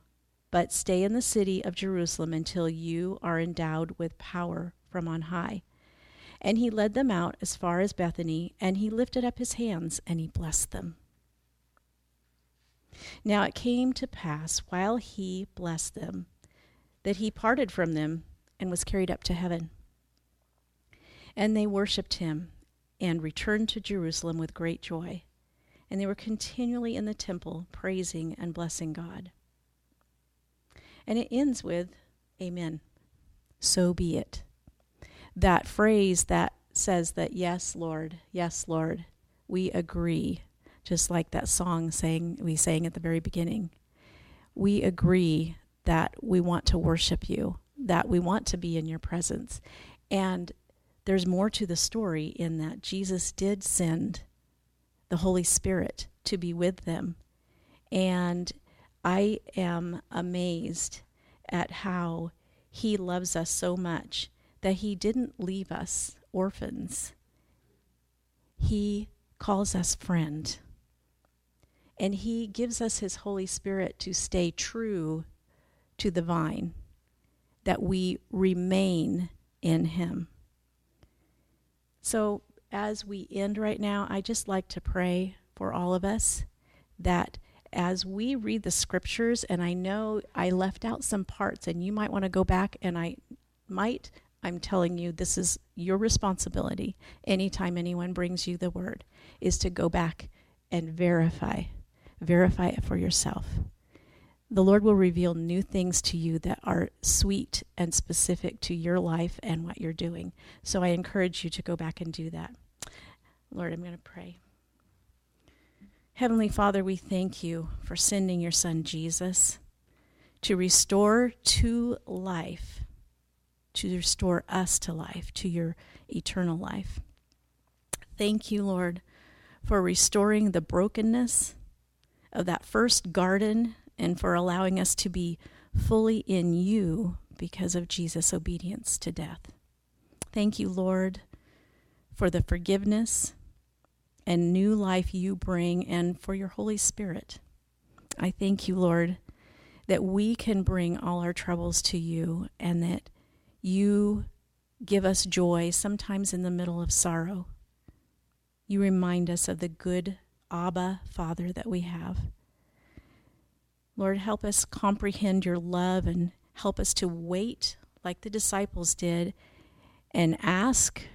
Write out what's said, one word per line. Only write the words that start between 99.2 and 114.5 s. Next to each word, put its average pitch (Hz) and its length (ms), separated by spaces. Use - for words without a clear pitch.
is 180 160
to 185 120
go 170 200
back 165 400
and 165 180
verify. 170 760
Verify 175 460
it - 160
for - 140
yourself. - 480
The 190 120
Lord 202 200
will 214 120
reveal 175 400
new 170 260
things 180 420
to - 140
you 160 220
that - 240
are - 260
sweet - 640
and 170 160
specific - 680
to 175 120
your 175 260
life 170 440
and 165 200
what 170 160
you're 165 140
doing. 170 400
So 190 180
I 180 60
encourage 180 560
you 170 80
to 180 100
go 170 140
back 160 260
and 165 100
do 165 200
that. 165 240
Lord, 170 220
I'm 170 100
gonna 175 160
pray. 175 400